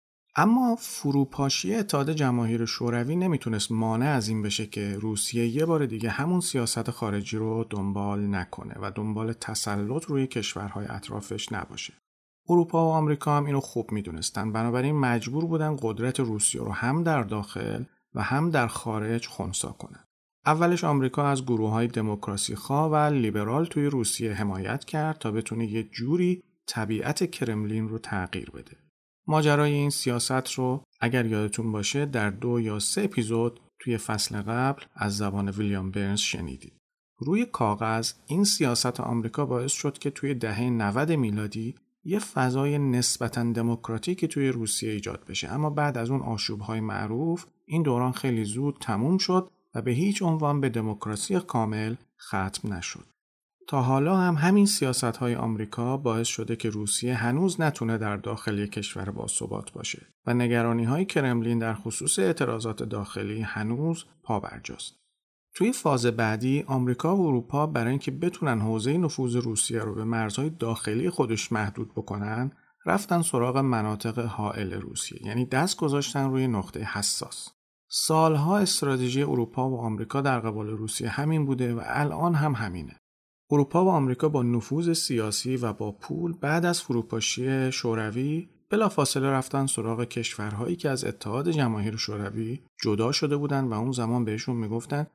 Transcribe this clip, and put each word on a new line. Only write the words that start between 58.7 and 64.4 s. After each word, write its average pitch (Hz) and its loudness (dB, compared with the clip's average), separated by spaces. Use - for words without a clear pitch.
کشور 98 -6
باثبات - -6
باشه - -10
و 120 2
نگرانی‌های 117 2
کرملین 120 2
در 113 0
خصوص 110 -2
اعتراضات 120 0
داخلی 104 -4
هنوز 117 -2
پابرجاست. - -6